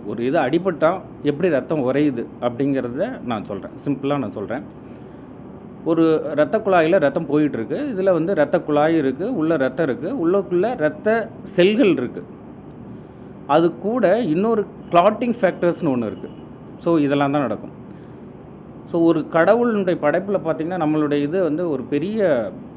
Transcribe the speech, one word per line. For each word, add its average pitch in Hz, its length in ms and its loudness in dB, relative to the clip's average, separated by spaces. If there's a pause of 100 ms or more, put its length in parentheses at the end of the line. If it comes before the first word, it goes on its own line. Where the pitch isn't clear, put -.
ஒரு 110 200 -4
இது 147 140 2
அடிபட்டா 165 600 2 (240)
எப்படி 147 260 0
ரத்தம் 131 440 0
உறையுது 135 320 0 (160)
அப்படிங்கிறத 135 840 -2
நான் 110 200 -4
சொல்றேன். 92 280 -10 (140)
சிம்பிளா 139 340 -2
நான் 107 120 -4
சொல்றேன். 110 300 -6 (1200)
ஒரு 160 500 2
ரத்த 151 220 2
குழாயில 185 420 4
ரத்தம் 139 260 2
போயிட்டு 139 320 2
இருக்கு. 175 400 -4
இதுல 190 160 4
வந்து 170 220 0
ரத்த 156 240 2
குழாய் 151 380 2
இருக்கு, 156 400 0
உள்ள 160 200 2
ரத்தம் 135 280 0
இருக்கு, 165 420 -2
உள்ளுக்குள்ள 190 500 2
ரத்த 208 520 0 (140)
செல்கள் 208 480 4
இருக்கு. 123 320 -2 (1200)
அது 165 300 4
கூட 214 420 2
இன்னொரு 208 460 2 (260)
கிளாட்டிங் 214 500 4
ஃபேக்டர்ஸ்னு 175 440 2
ஒண்ணு 123 200 2
இருக்கு. 95 240 -6 (480)
So 170 200 2
இதெல்லாம் 143 340 2
தான் 147 100 2
நடக்கும். 110 300 -4 (1200)
So 170 100 0
ஒரு 160 280 4
கடவுளுடைய 190 720 4
படைப்புல 185 420 2
பார்த்தீங்கன்னா, 160 420 -2
நம்மளுடைய 151 340 2
இது 165 220 0
வந்து 165 260 0
ஒரு 123 140 -2
பெரிய 147 680 0 (260)